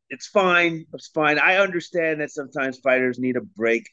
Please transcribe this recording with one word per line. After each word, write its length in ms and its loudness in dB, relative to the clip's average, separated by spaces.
it's 160 -14
fine. 640 2
It's 160 -16
fine. 300 0
I 180 2
understand 640 -2
that 120 -6
sometimes 480 -6
fighters 380 2
need 180 -2
a 40 -2
break, 520 -2